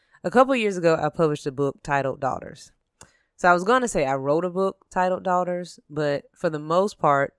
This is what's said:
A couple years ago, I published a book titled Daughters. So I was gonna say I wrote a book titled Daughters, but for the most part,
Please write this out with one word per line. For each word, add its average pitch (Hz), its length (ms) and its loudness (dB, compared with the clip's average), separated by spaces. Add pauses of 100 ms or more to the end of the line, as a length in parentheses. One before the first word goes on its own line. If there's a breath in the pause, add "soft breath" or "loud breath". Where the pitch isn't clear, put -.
(240 soft breath)
A 180 60 -6
couple 262 260 4
years 208 220 -2
ago, 165 240 2
I 151 80 0
published 151 380 -2
a 143 40 -2
book 139 300 -4
titled 135 380 -2
Daughters. - 520 -8 (680 loud breath)
So 185 120 2
I 175 60 8
was 175 80 0
gonna 240 240 2
say 160 180 -2
I 135 80 0
wrote 143 320 0
a 180 60 -6
book 190 400 -4
titled 185 320 -2
Daughters, 180 560 -2 (100)
but 147 360 -2 (100)
for 175 160 -2
the 151 80 -6
most 170 400 0
part, 143 400 2